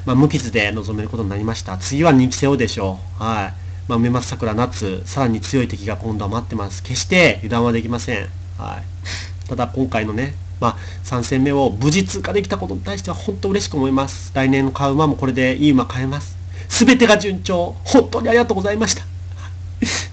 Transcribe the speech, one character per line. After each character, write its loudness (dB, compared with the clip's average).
ま 0
あ、 4
無 8
傷 -2
で 2
臨 -4
め -2
る -4
こ -8
と -2
に -2
な -4
り -4
ま -2
し -8
た。 -6
次 0
は 8
人 8
気 -4
背 2
負 4
う 2
で 2
し -8
ょ -2
う。 -6
は -2
い。 -8
ま 0
あ、 2
梅 4
松 0
さ -6
く -4
ら、 0
夏、 -2
さ -2
ら 2
に 0
強 0
い -2
敵 -8
が -4
今 -4
度 -2
は -2
待 -2
っ -10
て -6
ま -4
す。 -10
決 -4
し -4
て 6
油 -6
断 4
は 4
で 2
き -4
ま -2
せ -4
ん。 -6
は -8
い。 -10
た -6
だ 0
今 -2
回 -2
の -4
ね、 -4
ま 2
あ、 -2
三 -4
戦 0
目 2
を 4
無 0
事 4
通 -6
過 -4
で 2
き -4
た -2
こ -6
と -6
に -8
対 -6
し -8
て -10
は -4
本 -6
当 -2
嬉 0
し -6
く -4
思 2
い 0
ま 2
す。 -12
来 2
年 4
の -2
買 0
う 2
馬 4
も 2
こ -2
れ 2
で 2
い 4
い 8
馬 4
買 -4
え -2
ま -4
す。 -10
す 2
べ 8
て 6
が 8
順 -2
調。 -2
本 4
当 -2
に -2
あ 4
り 8
が 6
と 0
う -2
ご -2
ざ 0
い 0
ま 0
し 2
た。 -8
<laughs> -4